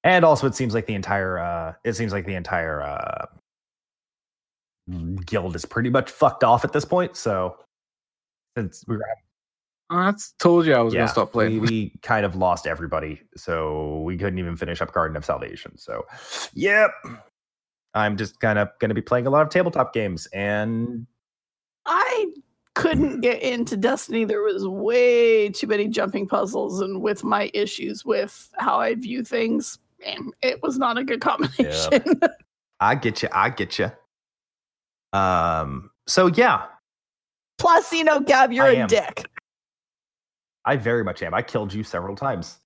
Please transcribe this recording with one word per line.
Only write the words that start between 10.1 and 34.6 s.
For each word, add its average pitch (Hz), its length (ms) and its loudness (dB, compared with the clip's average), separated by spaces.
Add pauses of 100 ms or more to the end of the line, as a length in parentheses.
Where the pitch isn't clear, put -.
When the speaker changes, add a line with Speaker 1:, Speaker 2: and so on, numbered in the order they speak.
Speaker 2:
told 170 260 6
you 156 80 4
I 123 80 6
was 113 140 2
gonna 85 100 2
Speaker 1:
Yeah, - 60 0
Speaker 2:
stop - 220 0
playing. 110 280 2
Speaker 1:
we, 113 80 0
we 110 340 -4
kind 107 220 0
of 90 100 -2
lost 92 320 0
everybody, 78 540 -6 (160)
so 78 640 -4
we 87 160 -4
couldn't 92 220 -4
even 85 180 -4
finish 85 240 -8
up 85 120 -4
Garden 78 260 -2
of 76 80 -10
Salvation. - 500 -8
So, - 300 -10 (480)
yep, 202 380 4 (1000)
I'm 104 240 0
just 104 240 -6
kinda 104 380 2
gonna 107 160 0
be 110 80 -2
playing 123 240 0
a 135 40 2
lot 147 120 4
of 147 80 0
tabletop 170 420 0
games, 98 400 -4
and 113 720 -2 (800)
Speaker 3:
I 415 480 0 (420)
couldn't 294 460 2
get 240 220 0
into 240 340 -2
Destiny. 226 480 0
There 208 180 -2
was 196 240 -2
way 226 840 4
too - 160 -6
many 208 220 0
jumping 202 380 -2
puzzles, 202 540 -2
and 190 220 -4
with 208 200 -2
my 208 300 0
issues 208 520 -6
with - 520 -4
how 254 220 0
I - 160 0
view 247 300 -8
things, 226 540 -2 (220)
man, - 300 -10 (100)
it - 220 -2
was 262 160 -4
not 240 200 0
a 269 60 -4
good 254 160 -4
combination. - 460 0 (380)
<laughs> - 180 2
Speaker 1:
Yep. 330 140 2 (420)
I 110 160 4
get 120 280 -2
you. - 100 -2
I 104 180 2
get - 280 -6
you. 90 120 0 (1200)